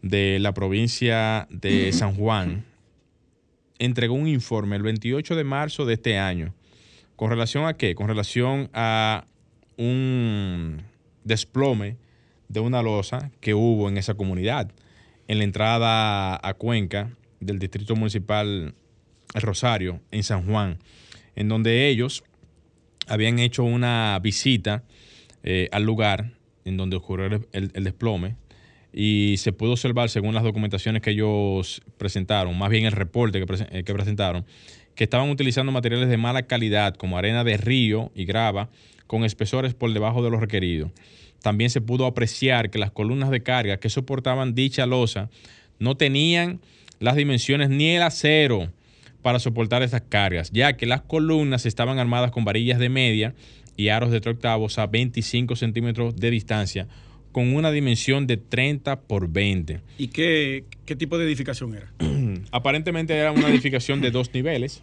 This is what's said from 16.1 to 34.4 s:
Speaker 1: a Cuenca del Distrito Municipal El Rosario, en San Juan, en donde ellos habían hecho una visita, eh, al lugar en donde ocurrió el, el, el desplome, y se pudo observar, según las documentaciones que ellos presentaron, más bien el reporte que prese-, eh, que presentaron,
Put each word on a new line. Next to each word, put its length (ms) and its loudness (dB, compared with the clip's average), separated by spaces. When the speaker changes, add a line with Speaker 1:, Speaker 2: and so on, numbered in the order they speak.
Speaker 1:
a 80 -4
Cuenca 540 -2
del 200 -6
Distrito 360 -4
Municipal 800 -2
El 80 -2
Rosario, 580 -2
en 120 -2
San 220 -2
Juan, 320 0
en 140 -2
donde 400 4
ellos 340 0
habían 320 2
hecho 240 0
una 580 0
visita, 600 0
eh, 280 0
al 120 0
lugar 480 0
en 120 -4
donde 180 -2
ocurrió 300 -6
el, 260 -4
el, 220 -4
el 100 -4
desplome, 520 -4
y 440 2
se 140 -2
pudo 200 -2
observar, 380 0
según 260 -2
las 80 0
documentaciones 580 -2
que 100 -2
ellos 680 0
presentaron, 600 -2
más 120 0
bien 160 4
el 60 2
reporte 480 0
que 80 -2
prese-, 240 -4
eh, 120 -8
que 100 -6
presentaron, 520 -2